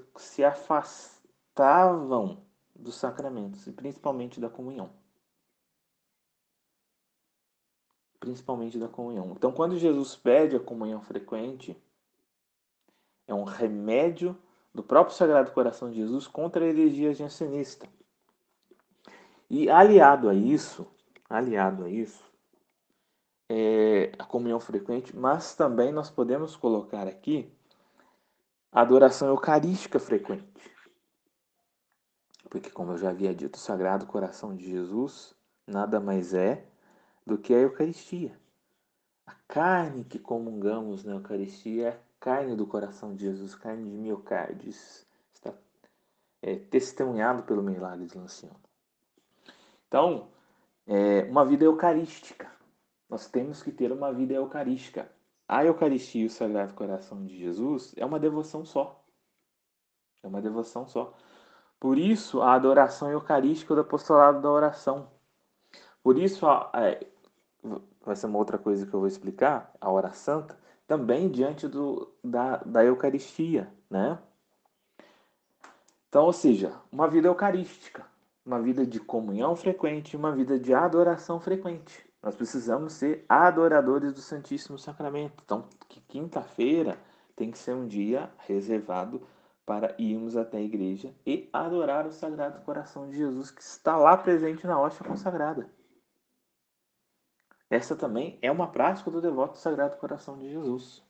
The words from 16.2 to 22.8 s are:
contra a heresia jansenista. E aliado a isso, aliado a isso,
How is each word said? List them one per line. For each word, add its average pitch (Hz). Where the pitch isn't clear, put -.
contra 165
a 165
heresia 151
jansenista. 143
E 147
aliado 156
a 98
isso, 110
aliado 101
a 87
isso, 107